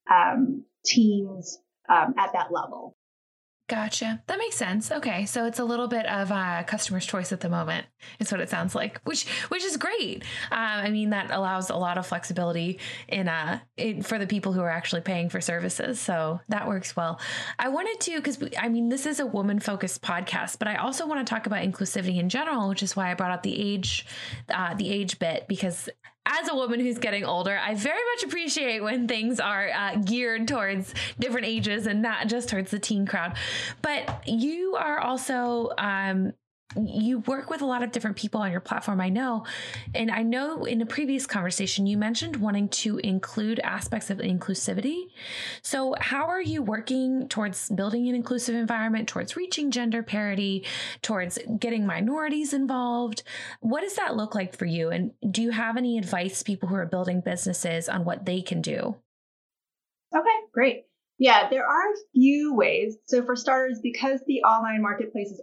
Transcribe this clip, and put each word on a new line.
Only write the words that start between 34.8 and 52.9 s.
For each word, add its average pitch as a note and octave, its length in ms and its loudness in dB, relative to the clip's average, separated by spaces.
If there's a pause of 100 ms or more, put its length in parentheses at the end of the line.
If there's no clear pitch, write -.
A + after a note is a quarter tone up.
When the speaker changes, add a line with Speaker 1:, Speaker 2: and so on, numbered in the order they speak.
Speaker 2:
also, B3 760 0
um, G3 560 2 (440)
you A3 440 2
work C4+ 300 -2
with D#4 120 -2
a C#4 40 0
lot B3 180 2
of A#3 80 -4
different G#3+ 240 -2
people G#3+ 240 -2
on G3 100 0
your F3+ 100 0
platform, - 400 0
I F#3 80 2
know. A#3 360 0 (500)
And A3+ 160 2
I G#3+ 140 2
know C4 400 0
in A3+ 180 2
a A3+ 40 0
previous C4+ 380 0
conversation, F#3+ 640 0
you G3+ 100 2
mentioned A#3+ 380 0
wanting G3+ 360 2
to - 280 -2
include G#3+ 640 0
aspects - 500 -2
of G3 80 -2
inclusivity. G3 920 -2 (500)
So C4 380 0
how C#4 260 0
are F4+ 160 0
you D#4 200 -2
working B3+ 640 0
towards G#3 400 -2
building G#3 400 2
an B3 80 2
inclusive A#3+ 400 0
environment, A3+ 500 2
towards F#3+ 300 -4
reaching E4 340 0
gender A#3 320 0
parity, G3+ 640 0 (340)
towards F3+ 380 -2 (220)
getting A3+ 260 0
minorities D4 640 0
involved? B3 720 0 (380)